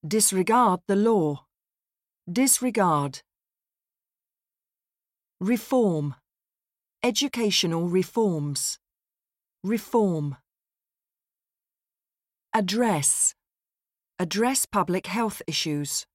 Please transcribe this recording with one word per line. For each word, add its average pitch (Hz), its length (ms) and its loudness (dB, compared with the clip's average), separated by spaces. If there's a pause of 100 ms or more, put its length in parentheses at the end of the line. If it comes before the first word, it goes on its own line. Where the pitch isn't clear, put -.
Disregard 202 800 2
the 196 100 2
law. 196 500 2 (840)
Disregard. 190 920 0 (2250)
Reform. 185 760 0 (880)
Educational 208 880 0
reforms. 175 880 -2 (840)
Reform. 185 760 0 (2250)
Address. 196 800 0 (840)
Address 208 460 0
public 185 440 -2
health 208 400 -4
issues. 147 680 -4